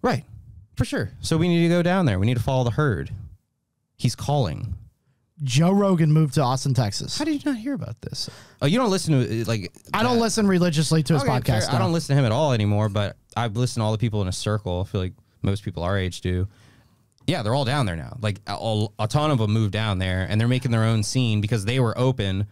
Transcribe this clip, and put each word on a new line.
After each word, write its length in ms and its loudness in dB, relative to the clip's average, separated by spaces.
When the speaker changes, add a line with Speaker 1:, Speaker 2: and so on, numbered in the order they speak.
Speaker 1:
Right. 220 0
For 80 0
sure. 260 -4
So 180 0
we 100 2
need 140 4
to 60 4
go 140 4
down 220 2
there. 140 2
We 80 2
need 100 2
to 60 0
follow 220 0
the 80 0
herd. 380 0
He's 200 0
calling. 580 -2
Speaker 2:
Joe 300 2
Rogan 400 4
moved 220 4
to 80 2
Austin, 320 0
Texas. 440 -2
Speaker 1:
How 60 0
did 200 -2
you 80 -2
not 80 -4
hear 140 -4
about 280 -8
this? 260 -10
Oh, 60 -2
you 120 2
don't 120 2
listen 240 0
to, 280 0
uh, 40 -4
like, 260 -4
Speaker 2:
I 100 0
don't 140 2
Speaker 1:
that. 60 4
Speaker 2:
listen 240 2
religiously 580 2
to 100 2
his 80 2
Speaker 1:
Okay, 80 0
Speaker 2:
podcast, 320 0
Speaker 1:
fair. 80 -2
I 40 -4
Speaker 2:
no. 60 4
Speaker 1:
don't 120 2
listen 240 0
to 40 4
him 60 4
at 60 2
all 200 2
anymore, 360 2
but 280 -2
I've 200 -4
listened 260 0
to 20 0
all 80 0
the 60 0
people 240 0
in 60 -2
a 40 -2
circle. 540 -2
I 40 -12
feel 100 -2
like 120 -4
most 220 -2
people 180 -8
our 160 0
age 220 -4
do. 260 -2
Yeah, 160 -2
they're 120 0
all 100 0
down 220 0
there 100 -2
now. 240 -10
Like, 260 -4
a, 60 -6
a, 360 -2
a 80 -2
ton 220 2
of 100 2
'em 100 0
moved 220 2
down 260 -2
there, 300 -2
and 120 0
they're 80 2
making 220 0
their 140 2
own 180 2
scene 380 0
because 240 -2
they 160 0
were 180 0
open 540 0